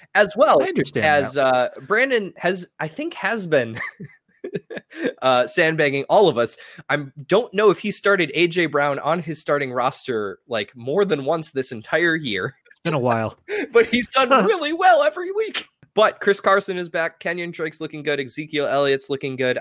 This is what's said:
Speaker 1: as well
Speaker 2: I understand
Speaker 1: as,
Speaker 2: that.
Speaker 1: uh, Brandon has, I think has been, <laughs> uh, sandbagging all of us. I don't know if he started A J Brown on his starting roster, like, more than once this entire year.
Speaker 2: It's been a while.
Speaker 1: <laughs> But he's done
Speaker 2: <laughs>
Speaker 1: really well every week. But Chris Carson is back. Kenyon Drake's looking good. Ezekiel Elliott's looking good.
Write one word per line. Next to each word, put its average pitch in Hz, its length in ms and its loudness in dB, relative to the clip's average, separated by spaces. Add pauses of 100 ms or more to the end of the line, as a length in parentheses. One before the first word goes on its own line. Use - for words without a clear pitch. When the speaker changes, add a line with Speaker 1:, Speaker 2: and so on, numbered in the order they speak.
(140)
Speaker 1:
as 202 200 4
well 240 280 6
Speaker 2:
I 370 60 0
understand - 360 -2
Speaker 1:
as, 147 300 2
Speaker 2:
that. 139 100 2 (100)
Speaker 1:
uh, 123 140 2 (140)
Brandon 220 560 0
has, 180 280 -2 (140)
I 156 80 -4
think 311 260 -8
has 202 320 -6
been, 120 380 0
<laughs> - 580 -16 (800)
uh, 127 240 4
sandbagging 156 640 0
all 185 200 6
of 120 100 2
us. 117 180 -2 (320)
I 143 180 -2 (200)
don't 220 280 0
know 208 160 6
if - 100 2
he 208 100 -4
started 185 440 0
A 170 140 2
J 170 180 0
Brown 143 320 0
on 160 220 -2
his 156 200 -8
starting 143 320 -2
roster, 120 640 -4 (100)
like, 107 280 -4
more 139 280 0
than 147 200 -2
once 156 280 -4
this 131 200 -4
entire 160 420 0
year. 127 400 -4 (160)
Speaker 2:
It's - 100 -20
been 165 140 -4
a 143 40 -2
while. 117 440 -2
Speaker 1:
<laughs> 370 300 -6
But 226 140 6
he's 240 240 -2
done 269 180 0
Speaker 2:
<laughs> 254 180 4
Speaker 1:
really 320 280 0
well 339 280 4
every 349 300 -2
week. 427 340 -6 (280)
But 208 260 2
Chris 196 200 2
Carson 196 380 2
is 175 120 -8
back. 165 300 -4
Kenyon 175 320 -6
Drake's 160 280 -8
looking 151 220 -10
good. 147 180 -2
Ezekiel 147 460 -4
Elliott's 139 420 0
looking 135 280 -6
good. 127 240 0